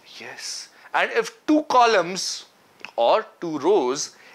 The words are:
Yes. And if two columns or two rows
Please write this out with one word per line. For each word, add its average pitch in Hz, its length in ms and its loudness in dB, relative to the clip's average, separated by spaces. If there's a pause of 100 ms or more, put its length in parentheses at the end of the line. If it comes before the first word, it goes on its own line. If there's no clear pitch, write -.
(200)
Yes. - 480 -14 (260)
And 180 200 0
if - 320 -4
two 302 180 4
columns 196 800 2 (540)
or 151 280 2 (140)
two 160 200 -6
rows 147 580 0 (180)